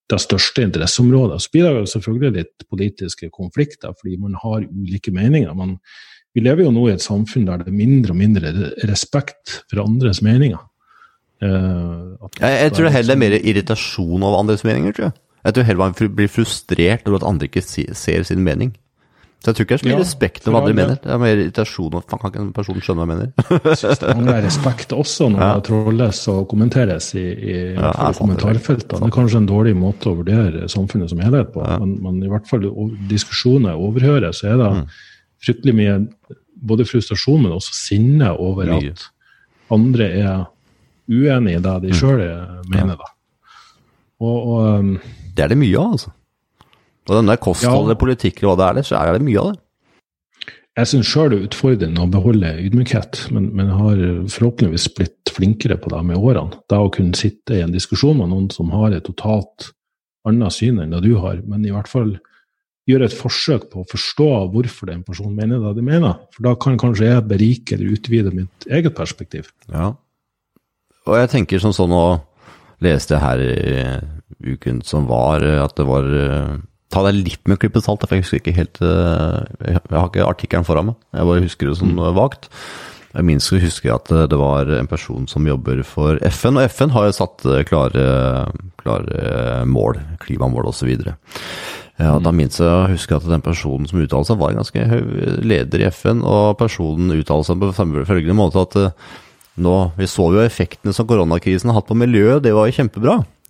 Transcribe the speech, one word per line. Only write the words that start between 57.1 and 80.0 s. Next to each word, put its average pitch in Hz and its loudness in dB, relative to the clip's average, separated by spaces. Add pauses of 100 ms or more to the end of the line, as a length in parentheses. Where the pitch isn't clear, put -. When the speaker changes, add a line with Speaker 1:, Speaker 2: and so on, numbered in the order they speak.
Speaker 1:
sitte - -4
i 87 0
en 85 -2
diskusjon 135 0
med 92 0
noen 95 -2
som 85 -4
har 104 2
et 82 -4
totalt - -4 (560)
annet 113 2
syn 113 0
enn 78 -6
det 87 -2
du 113 4
har, 92 -4
men 104 -4
i 101 -4
hvert 104 -6
fall 107 -2 (720)
gjøre 131 4
et 113 -2
forsøk - -2
på 92 -12
å - -14
forstå - 0 (240)
hvorfor 117 -2
den 85 -10
personen 101 -8
mener 113 -2
det 104 -4
de 117 -4
mener. 165 2 (160)
For 110 -12
da 123 4
kan 127 0
kanskje 110 2
jeg 113 2
berike 107 2
eller 98 -2
utvide 107 0
mitt 92 -10
eget 160 0
perspektiv. - -10 (220)
Speaker 2:
Ja. 82 -2 (1120)
Og 98 2
jeg 123 2
tenker 95 0
som 104 2
sånn, 87 2
nå 85 4 (800)
leste 76 2
jeg 65 2
her 65 0
i 65 -4
uken 62 -4
som 73 -2
var, 65 2
eh, 73 2
at 69 -2
det 71 0
var, 67 2
eh, 71 -2 (340)
ta 95 0
deg 101 4 (100)
litt - -8
med 98 4
en - -4
klype 110 2
salt, - -2
for - -2
jeg 95 2
husker - -2
ikke 85 -2
helt, 85 -2
eh, 82 0 (200)
jeg, 87 0
jeg - -4
har 87 2